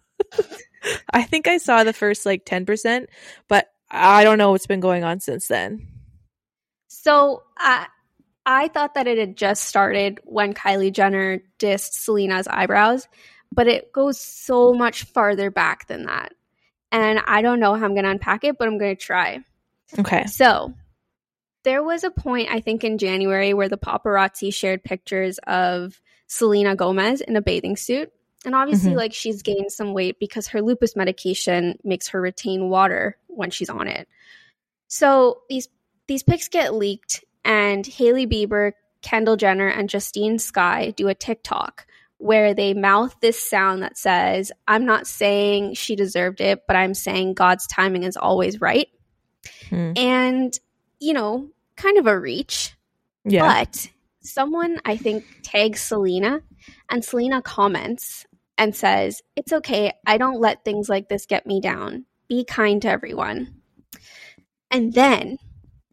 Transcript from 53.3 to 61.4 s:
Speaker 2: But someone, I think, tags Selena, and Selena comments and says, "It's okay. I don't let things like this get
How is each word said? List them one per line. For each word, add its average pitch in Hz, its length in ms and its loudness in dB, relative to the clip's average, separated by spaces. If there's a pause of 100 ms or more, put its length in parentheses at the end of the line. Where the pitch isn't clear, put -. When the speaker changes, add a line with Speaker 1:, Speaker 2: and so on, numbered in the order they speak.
Speaker 2:
But - 400 0 (340)
someone, 330 640 -4
I 220 120 -2
think, 220 280 -4 (160)
tags 214 400 0
Selena, 202 600 -2 (480)
and 240 140 -2
Selena 254 380 -2
comments - 840 -4 (280)
and 214 200 0
says, 196 480 0 (120)
"It's - 160 -6
okay. 240 420 0 (120)
I 214 140 2
don't 254 200 0
let 220 240 2
things 208 260 -4
like 202 200 -2
this 202 160 -4
get - 220 -4